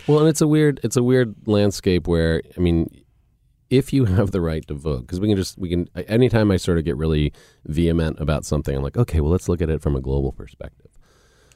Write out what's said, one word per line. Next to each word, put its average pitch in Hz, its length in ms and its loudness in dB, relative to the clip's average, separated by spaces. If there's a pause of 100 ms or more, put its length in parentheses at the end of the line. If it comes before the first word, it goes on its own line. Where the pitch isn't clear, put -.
Well, 151 140 4
and 156 80 6
it's 156 140 0
a 156 40 4
weird, 151 360 2
it's 117 160 -4
a 123 40 4
weird 123 320 2 (120)
landscape 101 600 2
where, 82 360 0 (140)
I 87 40 -4
mean, 85 280 2 (800)
if 131 240 0
you 135 120 2
have 95 260 2
the 95 100 -2
right 80 280 -4
to 78 60 -8
vote, 69 340 -6
'cause 90 100 -6
we 101 100 -2
can 104 80 2
just, 92 220 -4
we 92 100 -8
can, 87 200 -2 (200)
anytime 110 440 2
I 92 40 4
sort 87 220 0
of 80 60 -2
get 73 120 -2
really 76 360 0 (340)
vehement 82 540 0
about 73 240 -2
something, 73 320 -4
I'm 67 60 -4
like, 69 140 -8
"Okay, 82 240 0
well, 76 120 2
let's 92 160 -2
look 87 120 -2
at 82 100 -2
it 76 120 -2
from 73 140 -2
a 65 40 -4
global 67 320 -2
perspective." - 540 -18 (680)